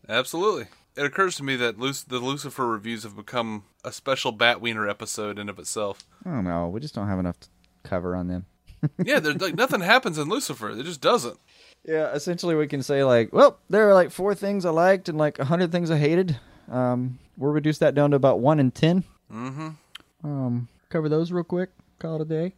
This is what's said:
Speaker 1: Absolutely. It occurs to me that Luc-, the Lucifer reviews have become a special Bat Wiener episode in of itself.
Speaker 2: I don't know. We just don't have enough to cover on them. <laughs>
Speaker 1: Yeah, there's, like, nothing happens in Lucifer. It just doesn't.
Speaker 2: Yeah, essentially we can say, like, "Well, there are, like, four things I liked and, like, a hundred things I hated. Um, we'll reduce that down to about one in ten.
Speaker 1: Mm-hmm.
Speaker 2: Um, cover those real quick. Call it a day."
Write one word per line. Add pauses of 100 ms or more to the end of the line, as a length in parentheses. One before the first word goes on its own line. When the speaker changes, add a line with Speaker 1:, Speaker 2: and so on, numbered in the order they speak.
Speaker 1:
Absolutely. (320)
It
occurs
to
me
that
Luc-,
the
Lucifer
reviews
have
become (220)
a
special
Bat
Wiener
episode
in
of
itself. (220)
Speaker 2:
I
don't
know.
We
just
don't
have
enough
to (360)
cover
on
them.
<laughs> (480)
Speaker 1:
Yeah,
there's,
like,
nothing
happens
in
Lucifer.
It
just
doesn't. (480)
Speaker 2:
Yeah,
essentially
we
can
say,
like,
"Well, (100)
there
are,
like,
four
things
I
liked
and,
like,
a
hundred
things
I
hated. (320)
Um, (160)
we'll
reduce
that
down
to
about
one
in
ten. (260)
Speaker 1:
Mm-hmm. (560)
Speaker 2:
Um, (180)
cover
those
real
quick. (280)
Call
it
a
day."